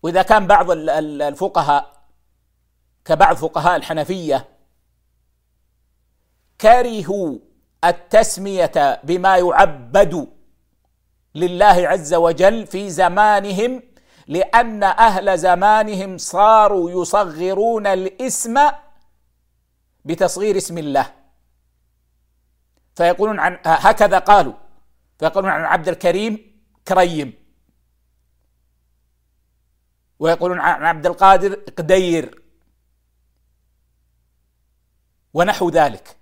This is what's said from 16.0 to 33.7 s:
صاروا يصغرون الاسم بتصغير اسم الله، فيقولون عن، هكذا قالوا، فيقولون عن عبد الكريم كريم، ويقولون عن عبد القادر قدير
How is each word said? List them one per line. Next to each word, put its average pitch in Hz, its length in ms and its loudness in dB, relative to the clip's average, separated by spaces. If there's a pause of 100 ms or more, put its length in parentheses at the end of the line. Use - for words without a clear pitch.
صاروا 202 720 2
يصغرون 190 960 -4
الاسم 202 720 -4 (1500)
بتصغير 190 520 -2
اسم 170 220 -6
الله، 139 360 -4 (1800)
فيقولون 180 440 -2
عن، 180 240 -2
هكذا 190 540 2
قالوا، 180 360 4 (640)
فيقولون 190 320 -2
عن 160 140 -4
عبد 160 240 -2
الكريم 196 720 -4 (260)
كريم، 160 600 -2 (2750)
ويقولون 165 420 -2
عن 151 240 -2
عبد 160 220 -2
القادر 190 480 4
قدير 175 880 -4 (3000)